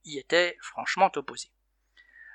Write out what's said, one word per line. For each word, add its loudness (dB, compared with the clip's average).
y -10
était 0
franchement 2
opposée. -10